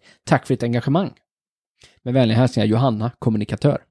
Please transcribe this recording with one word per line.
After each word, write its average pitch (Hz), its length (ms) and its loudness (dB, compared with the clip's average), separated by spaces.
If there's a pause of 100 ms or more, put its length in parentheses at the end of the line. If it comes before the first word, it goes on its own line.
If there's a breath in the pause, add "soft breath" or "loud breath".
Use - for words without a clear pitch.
(240 soft breath)
Tack - 240 0
för 135 60 0
ditt 120 100 -4
engagemang. 131 480 -2 (920 soft breath)
Med 123 100 -6
vänliga 117 240 4
hälsningar, 120 300 2
Johanna, 113 520 0
kommunikatör. 113 720 -2